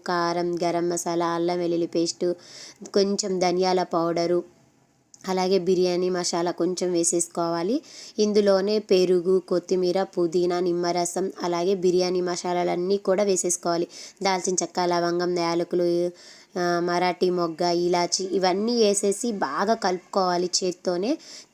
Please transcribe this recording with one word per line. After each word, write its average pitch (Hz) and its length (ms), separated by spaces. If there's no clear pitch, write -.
కారం, 175 580
గరం 170 240
మసాలా, 170 380
అల్లం 170 320
వెల్లుల్లి 170 280
పేస్టు, 175 480
కొంచెం 196 440
ధనియాల 180 440
పౌడరు, 170 640
అలాగే 185 300
బిర్యానీ 180 520
మసాలా 175 400
కొంచెం 180 420
వేసేసుకోవాలి. 170 880
ఇందులోనే 208 600
పెరుగు, 185 600
కొత్తిమీర, 180 640
పుదీనా, 175 580
నిమ్మరసం, 175 720
అలాగే 175 320
బిర్యానీ 180 460
మసాలాలన్నీ 175 760
కూడా 196 260
వేసేసుకోవాలి. 175 640
దాల్చిన 185 400
చెక్క, 170 180
లవంగం, 175 580
యాలకులు, 175 720
ఆ, 175 220
మరాఠీ 175 500
మొగ్గ, 170 380
ఇలాచి 175 560
ఇవన్నీ 190 520
వేసేసి 202 560
బాగా 185 420
కలుపుకోవాలి 180 760
చేత్తోనే. 185 540